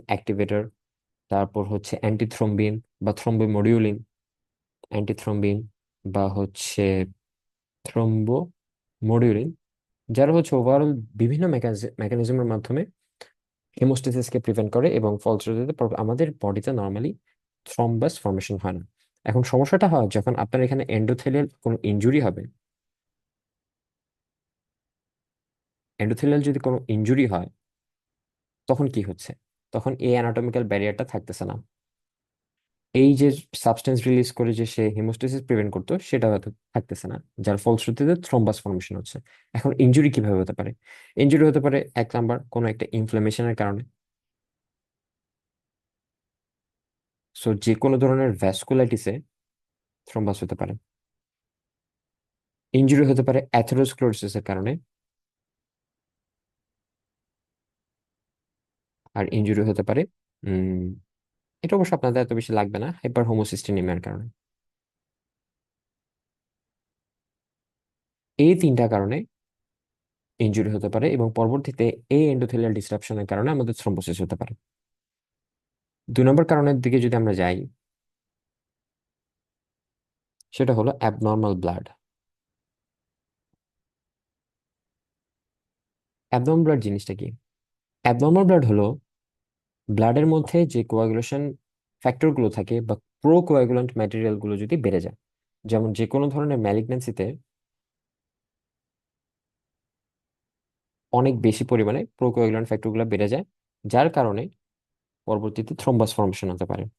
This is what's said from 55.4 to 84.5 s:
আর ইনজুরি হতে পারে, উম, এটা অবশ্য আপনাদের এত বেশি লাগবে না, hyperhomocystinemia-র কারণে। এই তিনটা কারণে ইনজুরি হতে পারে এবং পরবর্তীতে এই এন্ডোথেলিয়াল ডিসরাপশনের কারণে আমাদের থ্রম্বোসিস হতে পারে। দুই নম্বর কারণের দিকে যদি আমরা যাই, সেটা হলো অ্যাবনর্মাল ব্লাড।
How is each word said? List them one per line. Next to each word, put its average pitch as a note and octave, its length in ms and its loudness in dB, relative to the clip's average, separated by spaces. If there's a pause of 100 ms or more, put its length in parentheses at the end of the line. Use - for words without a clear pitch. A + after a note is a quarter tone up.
আর G2 200 -4
ইনজুরি G#2+ 280 0
হতে G#2 220 0
পারে, A2 220 0 (380)
উম, F#2 520 -4 (640)
এটা E3+ 140 0
অবশ্য F#3 200 2
আপনাদের B2+ 260 0
এত A#2+ 120 -4
বেশি A2+ 200 -4
লাগবে G#2 260 -2
না, D#3 240 -8
hyperhomocystinemia-র G2+ 960 -2
কারণে। G#2 280 -10 (4000)
এই E3 240 6
তিনটা B2 260 4
কারণে A2 380 -2 (1120)
ইনজুরি G#2+ 320 2
হতে G#2 180 -4
পারে A2+ 220 0
এবং A#2 240 0
পরবর্তীতে A#2 760 0
এই D3+ 200 4
এন্ডোথেলিয়াল A#2 440 0
ডিসরাপশনের G#2 540 -6
কারণে G#2+ 240 0
আমাদের B2 240 -2
থ্রম্বোসিস F#2 460 -4
হতে - 140 -4
পারে। - 200 -10 (1600)
দুই B2+ 140 4
নম্বর D3 200 6
কারণের C#3+ 360 2
দিকে B2+ 180 2
যদি A#2+ 160 2
আমরা A2 180 2
যাই, F#2 340 0 (2750)
সেটা C3 220 0
হলো A2 260 2
অ্যাবনর্মাল G#2+ 560 0
ব্লাড। F2+ 340 -4 (4000)